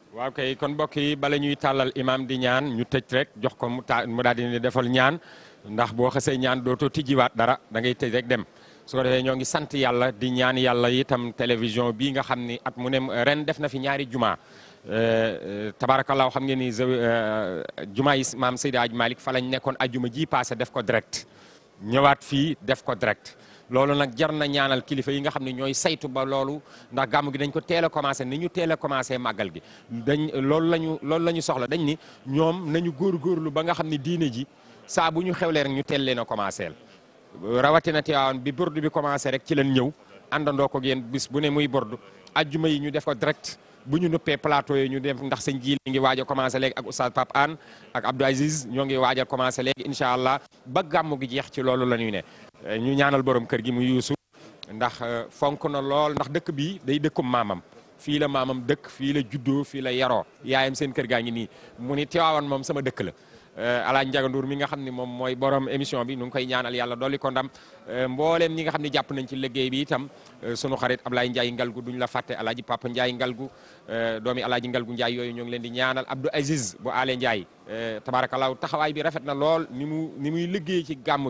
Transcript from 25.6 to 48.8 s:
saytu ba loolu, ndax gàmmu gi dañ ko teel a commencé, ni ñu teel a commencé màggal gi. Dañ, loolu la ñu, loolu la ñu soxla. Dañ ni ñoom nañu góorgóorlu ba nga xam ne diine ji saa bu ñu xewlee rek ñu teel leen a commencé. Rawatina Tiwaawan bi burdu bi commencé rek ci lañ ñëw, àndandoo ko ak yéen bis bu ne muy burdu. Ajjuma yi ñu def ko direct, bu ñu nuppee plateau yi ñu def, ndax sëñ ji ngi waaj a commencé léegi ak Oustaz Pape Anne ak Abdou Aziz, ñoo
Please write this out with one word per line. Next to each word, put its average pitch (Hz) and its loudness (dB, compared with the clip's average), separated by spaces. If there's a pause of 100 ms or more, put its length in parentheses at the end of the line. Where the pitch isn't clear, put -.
saytu 151 0
ba 131 -2
loolu, 135 -2 (320)
ndax 131 0
gàmmu 147 2
gi 135 -6
dañ 143 -2
ko 160 -2
teel 165 0
a 156 4
commencé, 139 -2
ni 131 -4
ñu 170 -2
teel 165 0
a 156 2
commencé 135 -2
màggal 107 -2
gi. 85 -12 (300)
Dañ, 143 0 (100)
loolu 160 2
la 170 4
ñu, 160 -2
loolu 160 0
la 170 2
ñu 165 -2
soxla. 131 -2
Dañ 160 0
ni 151 0 (280)
ñoom 160 2
nañu 170 0
góorgóorlu 160 0
ba 156 0
nga 170 2
xam 156 -2
ne 151 0
diine 156 0
ji 123 -6 (400)
saa 165 2
bu 165 0
ñu 185 0
xewlee 160 2
rek 139 -2
ñu 139 -2
teel 139 0
leen 123 0
a 113 -2
commencé. 98 -4 (680)
Rawatina 143 4
Tiwaawan 135 2
bi 139 -4
burdu 156 -2
bi 151 0
commencé 143 0
rek 131 -2
ci - 0
lañ 139 4
ñëw, 131 4 (400)
àndandoo 143 2
ko 143 -2
ak 127 -8
yéen 131 0
bis 123 -4
bu 139 0
ne 147 2
muy 147 2
burdu. 120 -2 (360)
Ajjuma 156 2
yi 147 2
ñu 147 -4
def 147 -2
ko 147 0
direct, 147 -4 (280)
bu 139 0
ñu 175 2
nuppee 156 0
plateau 143 2
yi 135 2
ñu 135 -4
def, 131 -4
ndax 135 -4
sëñ 135 -2
ji 139 0 (100)
ngi 131 0
waaj 131 4
a 131 -4
commencé 131 0
léegi 131 0
ak 113 -8
Oustaz 113 -2
Pape 127 0
Anne 147 4 (380)
ak 120 -2
Abdou 131 2
Aziz, 139 2
ñoo 135 -2